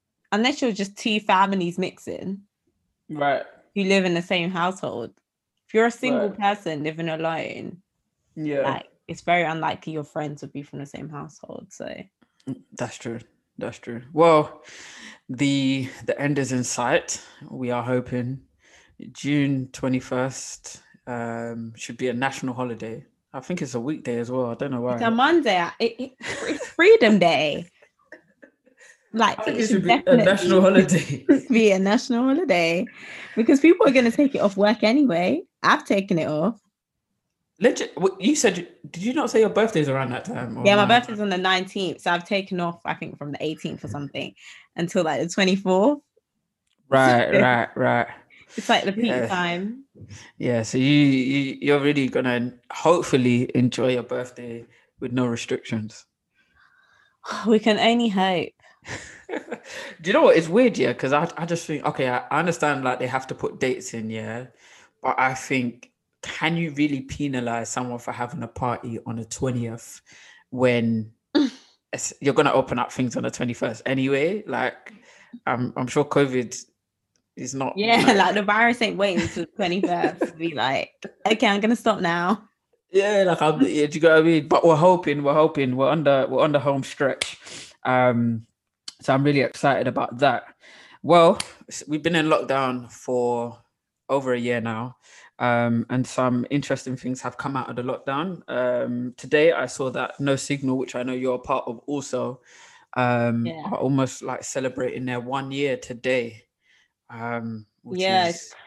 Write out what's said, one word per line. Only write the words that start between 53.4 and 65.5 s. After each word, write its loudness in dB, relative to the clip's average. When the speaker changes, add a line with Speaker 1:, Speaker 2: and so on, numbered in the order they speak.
Speaker 2:
enjoy 2
your -2
birthday -10
with -8
no 0
restrictions. -6
Speaker 1:
<sighs> -6
We 6
can 2
only 4
hope. 0
Speaker 2:
<laughs> -16
Do -12
you 2
know 6
what? 8
It's 0
weird, 4
yeah, 0
'cause -2
I, 2
I -6
just -4
think, -6
okay, -2
I, 0
I 2
understand, 0
like, -2
they -4
have -4
to -10
put -8
dates -4
in, -8
yeah, -8
but -2
I 2
think, -4